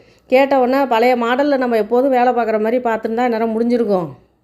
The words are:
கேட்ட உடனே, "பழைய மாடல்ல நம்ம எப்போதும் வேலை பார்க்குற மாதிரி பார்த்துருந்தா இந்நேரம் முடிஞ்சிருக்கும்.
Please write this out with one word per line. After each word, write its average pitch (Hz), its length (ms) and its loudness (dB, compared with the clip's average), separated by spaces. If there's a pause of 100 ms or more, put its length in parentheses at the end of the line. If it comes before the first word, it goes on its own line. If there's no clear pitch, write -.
(280)
கேட்ட 269 320 2
உடனே, 262 260 0
"பழைய 247 300 2
மாடல்ல 254 420 0
நம்ம 247 200 0
எப்போதும் 240 340 0
வேலை 247 220 2
பார்க்குற 220 260 -2
மாதிரி 220 180 0
பார்த்துருந்தா 226 460 -2
இந்நேரம் 226 380 -2
முடிஞ்சிருக்கும். 220 460 0 (360)